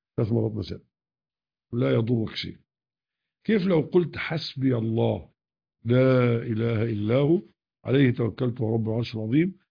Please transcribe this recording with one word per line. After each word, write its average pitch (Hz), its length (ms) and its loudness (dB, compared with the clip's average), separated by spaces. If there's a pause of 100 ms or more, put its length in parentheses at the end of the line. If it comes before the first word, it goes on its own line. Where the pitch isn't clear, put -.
(180)
ثلاث 110 140 -2
مرات 113 200 0
مساء، 95 300 -10 (920)
لا 131 180 0
يضرك 117 440 0
شيء. - 220 -12 (880)
كيف 202 200 0
لو 170 160 2
قلت: 160 360 0
"حسبي 131 600 -2
الله 113 520 0 (560)
لا 123 580 4
إله 113 400 -2
إلا 110 320 -2
هو 147 260 2 (440)
عليه 127 260 4
توكلت 120 500 -4
ورب 110 280 -2
العرش 113 260 -4
العظيم"، 135 420 0 (140)